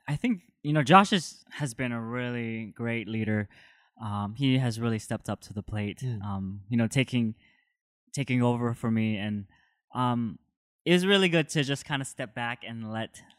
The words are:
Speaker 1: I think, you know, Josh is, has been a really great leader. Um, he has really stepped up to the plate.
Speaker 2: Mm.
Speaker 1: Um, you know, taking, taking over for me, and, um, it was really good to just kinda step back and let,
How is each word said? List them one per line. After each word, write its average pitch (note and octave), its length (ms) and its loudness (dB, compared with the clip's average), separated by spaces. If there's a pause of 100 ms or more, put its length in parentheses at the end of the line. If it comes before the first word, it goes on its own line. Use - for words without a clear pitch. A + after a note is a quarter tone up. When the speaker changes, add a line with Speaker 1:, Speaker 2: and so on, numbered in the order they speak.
Speaker 1:
I D3 80 -2
think, A3+ 260 -2 (200)
you D3 100 -2
know, D3+ 100 4
Josh F#3 300 8
is, - 400 -2
has C#3+ 200 -6
been B2 200 -4
a A#2 100 -6
really A#2 640 -6 (100)
great A#2 320 -4
leader. G#2+ 400 0 (540)
Um, G#2 340 -4
he C3+ 220 4
has A#2 220 0
really A2+ 180 0
stepped - 320 -8
up G2 120 -6
to - 120 -16
the G#2 80 -6
plate. G#2 420 -6
Speaker 2:
Mm. A2+ 180 -6
Speaker 1:
Um, G2 460 -6
you A#2+ 80 0
know, A#2 120 4
taking, A#2+ 480 0 (760)
taking B2+ 300 0
over A#2+ 320 2
for A#2 160 -2
me, A2 260 2
and, G#2 300 -4 (480)
um, A#2+ 440 0 (460)
it E3 80 4
was F3+ 140 6
really F#3+ 220 6
good D#3+ 220 2
to D#3 140 2
just C3+ 200 -4
kinda C#3 200 -4
step B2 300 -10
back A#2+ 320 -6
and A2+ 260 -10
let, A2 280 -6 (180)